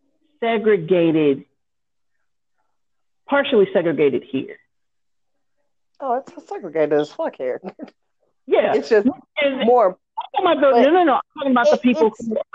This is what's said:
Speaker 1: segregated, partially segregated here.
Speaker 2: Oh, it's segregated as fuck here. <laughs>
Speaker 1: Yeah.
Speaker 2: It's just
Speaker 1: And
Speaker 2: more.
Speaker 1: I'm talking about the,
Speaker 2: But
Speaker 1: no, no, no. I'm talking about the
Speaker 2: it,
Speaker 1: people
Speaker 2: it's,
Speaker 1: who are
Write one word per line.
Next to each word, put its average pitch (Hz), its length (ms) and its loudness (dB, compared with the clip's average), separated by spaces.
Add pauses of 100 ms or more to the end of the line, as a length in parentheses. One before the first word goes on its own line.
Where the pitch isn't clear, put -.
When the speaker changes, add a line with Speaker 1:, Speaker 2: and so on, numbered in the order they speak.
(400)
Speaker 1:
segregated, 170 1040 2 (1800)
partially 254 460 2
segregated 156 560 0
here. - 280 -8 (1400)
Speaker 2:
Oh, 262 160 -4
it's - 320 -12
segregated 160 460 -4
as 147 180 0
fuck - 260 -8
here. 127 280 -6
<laughs> 185 60 -12 (760)
Speaker 1:
Yeah. 339 260 2
Speaker 2:
It's - 120 -4
just 208 180 2 (360)
Speaker 1:
And 269 240 -2
Speaker 2:
more. 226 320 2 (400)
Speaker 1:
I'm 370 80 -2
talking 330 120 0
about 269 40 -2
the, 262 200 4
Speaker 2:
But - 20 -
Speaker 1:
no, 294 100 4
no, 359 100 4
no. 285 120 2
I'm - 60 -2 (160)
talking 277 140 -4
about 240 180 2
the 302 60 4
Speaker 2:
it, - 60 -4
Speaker 1:
people 247 260 2 (100)
Speaker 2:
it's, 233 80 -14
Speaker 1:
who 220 120 -6
are - 60 -6 (120)